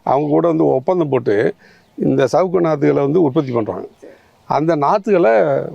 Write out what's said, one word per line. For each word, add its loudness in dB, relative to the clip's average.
அவங்க 0
கூட 2
வந்து 2
ஒப்பந்தம் 0
போட்டு 0
இந்த 0
சவுக்கு 0
நாத்துகளை 0
வந்து 0
உற்பத்தி -2
பண்றாங்க. -4
அந்த 0
நாத்துகளை 2